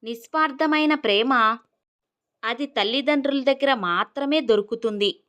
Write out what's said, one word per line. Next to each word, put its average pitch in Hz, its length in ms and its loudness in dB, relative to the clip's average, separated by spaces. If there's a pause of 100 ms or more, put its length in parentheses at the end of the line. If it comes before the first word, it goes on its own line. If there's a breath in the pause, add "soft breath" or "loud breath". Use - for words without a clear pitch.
నిస్వార్థమైన 302 880 0
ప్రేమ 233 640 2 (840)
అది 233 220 -4
తల్లిదండ్రుల 277 760 0
దగ్గర 277 320 2
మాత్రమే 226 680 -2
దొరుకుతుంది. 214 880 -2